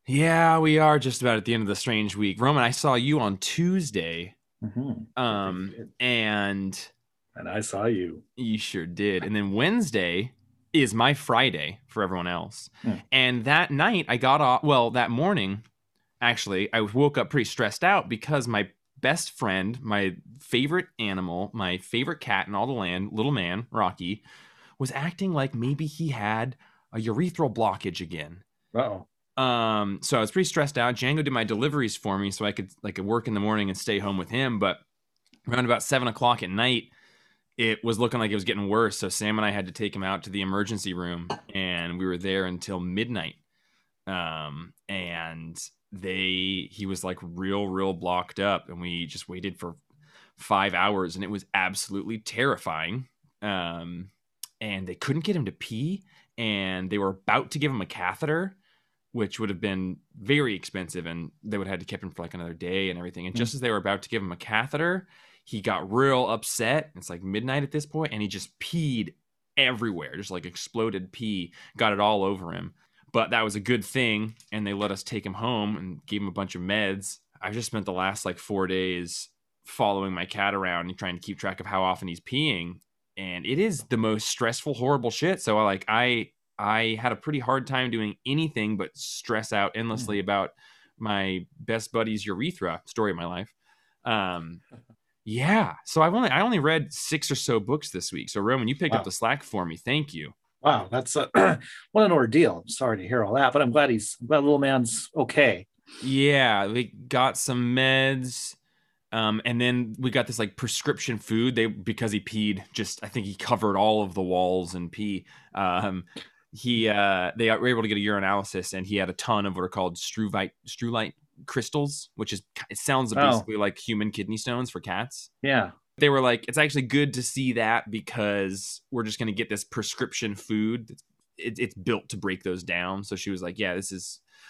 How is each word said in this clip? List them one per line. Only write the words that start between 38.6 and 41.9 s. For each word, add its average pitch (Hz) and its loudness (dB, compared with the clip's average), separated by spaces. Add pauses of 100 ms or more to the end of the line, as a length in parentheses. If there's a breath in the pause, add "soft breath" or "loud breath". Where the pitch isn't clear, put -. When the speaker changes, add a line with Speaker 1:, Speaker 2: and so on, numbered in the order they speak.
Speaker 1:
worse. 107 2
So 95 -4
Sam 107 0
and 107 2
I 101 2
had 101 -2
to 90 -12
take 104 -4
him 98 -6
out 95 -4
to 101 -14
the 98 -4
emergency 98 -2
room, 87 -6 (260)
and 90 -4